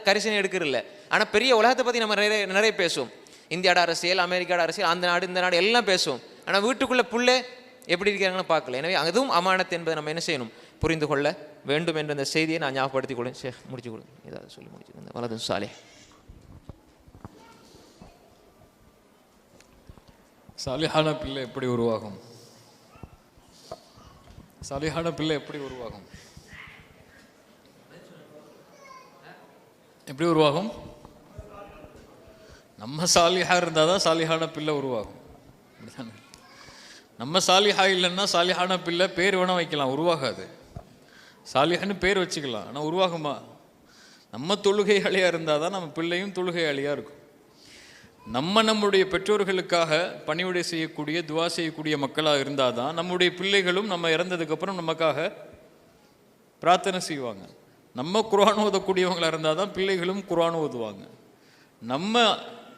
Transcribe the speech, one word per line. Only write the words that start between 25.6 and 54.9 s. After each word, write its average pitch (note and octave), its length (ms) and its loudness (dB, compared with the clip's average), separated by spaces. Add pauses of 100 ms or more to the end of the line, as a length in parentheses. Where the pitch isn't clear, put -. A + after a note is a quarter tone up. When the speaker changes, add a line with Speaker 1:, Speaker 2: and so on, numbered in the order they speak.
Speaker 2:
எப்படி D3 240 -2
உருவாகும்? D#3 440 4 (2000)
நம்ம C#3 260 -8 (100)
சாலிஹா F3 420 6
இருந்தாதான் E3 480 4
சாலிஹான D#3+ 480 2
பிள்ளை D#3 220 -4
உருவாகும். B2+ 460 -6 (520)
அப்படிதானே? A2 400 -16 (1080)
நம்ம C#3+ 200 -2
சாலிஹா F#3+ 480 6
இல்லைன்னா F#3 460 2
சாலிஹான F3+ 500 2
பிள்ளை E3+ 260 0
பேர் F#3 280 2
வேணா F#3 180 2
வைக்கலாம், D#3 340 0
உருவாகாது. C3+ 600 0 (1040)
சாலிஹான்னு F3 460 0
பேர் F#3+ 200 2
வச்சுக்கலாம், C#3 480 -4
ஆனா C3 160 -8
உருவாகுமா? D#3+ 600 -2 (880)
நம்ம D3 240 -2
தொழுகையாளியா G3 720 4
இருந்தாதான் E3 320 0
நம்ம F3+ 220 -2
பிள்ளையும் F3 520 -4
தொழுகையாளியா E3+ 460 -2
இருக்கும். C#3 400 -6 (1080)
நம்ம D#3 360 2
நம்முடைய G#3 420 2
பெற்றோர்களுக்காக F3+ 1200 0
பணிவிடை F3 380 -2
செய்யக்கூடிய, D#3+ 640 -4
துவா D#3+ 200 -2
செய்யக்கூடிய D#3 520 -2
மக்களா C#3 160 -4
இருந்தாதான் C#3 800 0
நம்முடைய F3+ 420 0
பிள்ளைகளும் F#3+ 520 0
நம்ம E3+ 220 -2
இறந்ததுக்கு E3 420 0
அப்புறம் F3+ 280 -4
நமக்காக E3 540 0 (1300)